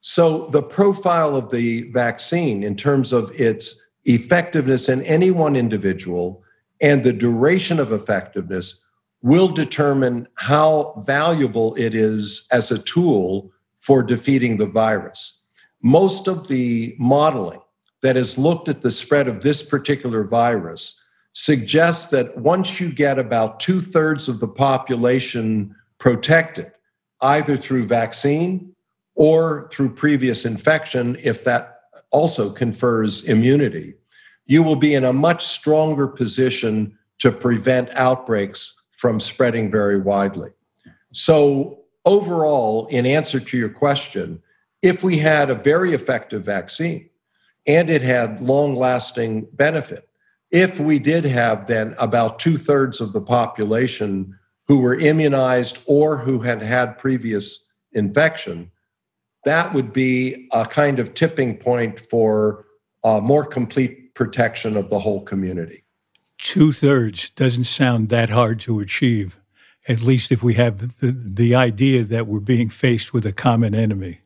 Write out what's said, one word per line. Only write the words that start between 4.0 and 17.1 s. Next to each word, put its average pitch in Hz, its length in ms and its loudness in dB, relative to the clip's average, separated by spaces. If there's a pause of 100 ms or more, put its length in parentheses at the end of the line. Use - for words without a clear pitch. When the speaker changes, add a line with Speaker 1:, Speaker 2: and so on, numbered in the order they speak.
Speaker 1:
effectiveness 135 840 2
in 131 140 0
any 175 260 2
one 160 260 2
individual 95 840 -2 (400)
and 143 220 4
the 123 100 4
duration 135 680 0
of 117 120 -2
effectiveness 92 920 -6 (400)
will 170 280 4
determine 139 840 0
how 147 720 0
valuable 139 680 0
it 113 180 -2
is 107 580 -2
as 120 200 0
a 107 100 -4
tool 101 680 0 (280)
for 135 240 4
defeating 120 540 0
the 104 80 0
virus. 110 760 -4 (420)
Most 185 460 2
of 185 200 -6
the 120 500 -2
modeling 127 640 0 (420)